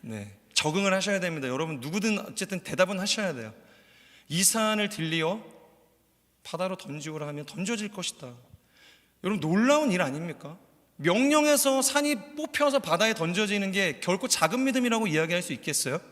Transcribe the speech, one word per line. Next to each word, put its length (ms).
네, 340
적응을 360
하셔야 280
됩니다. 280
여러분, 340
누구든 360
어쨌든 440
대답은 380
하셔야 360
돼요. 180
"이 160
산을 460
들리어 540
바다로 360
던지고라 500
하면 180
던져질 440
것이다." 440
여러분, 160
놀라운 520
일 100
아닙니까? 560
명령에서 880
산이 520
뽑혀서 440
바다에 340
던져지는 580
게 280
결코 280
작은 360
믿음이라고 420
이야기할 380
수 100
있겠어요? 480